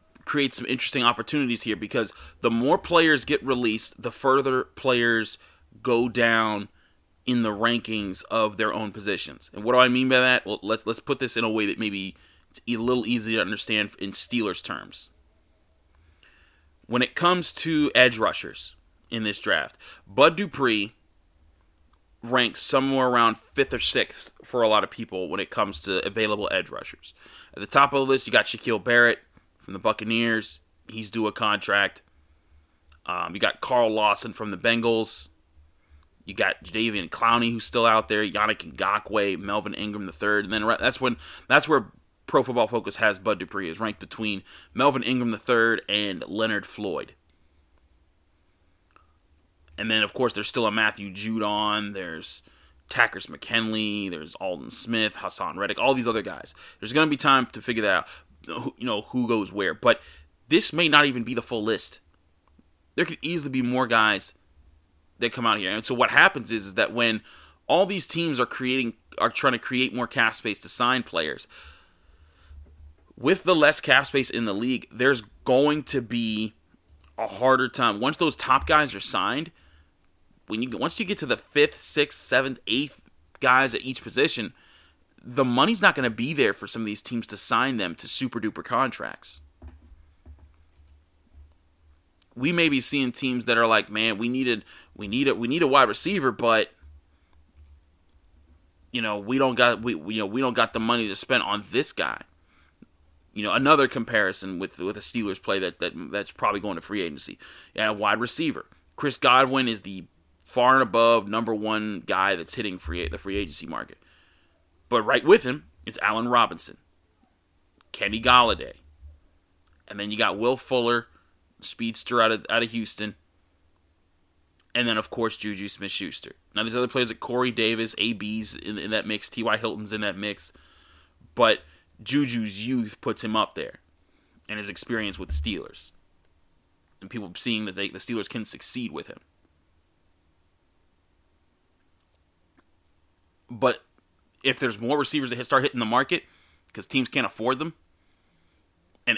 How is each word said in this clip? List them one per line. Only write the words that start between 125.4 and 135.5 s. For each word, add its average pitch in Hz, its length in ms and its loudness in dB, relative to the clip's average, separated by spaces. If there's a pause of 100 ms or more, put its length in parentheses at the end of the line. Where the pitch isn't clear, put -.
Smith-Schuster. - 640 -10 (220)
Now, 104 80 0
there's 113 120 -4
other 123 120 2
players 123 220 0
like 113 100 -10
Corey 123 320 -2
Davis, 113 460 0
A 113 160 0
B's 107 420 -8
in, 107 220 -10
in 92 140 -8
that 107 160 -2
mix, 107 240 -6
T 117 120 -8
Y 110 140 0
Hilton's 104 340 -6
in 107 120 -6
that 98 160 -4
mix, 101 340 -8 (840)
but 113 260 4 (420)
Juju's 113 640 -2
youth 120 360 -4
puts - 240 -6
him 107 100 -4
up 110 200 0
there, - 260 -10 (720)
and 107 80 -8
his 104 100 -10
experience 104 500 -6
with 92 120 -10
the - 40 -4
Steelers. - 580 -6 (1080)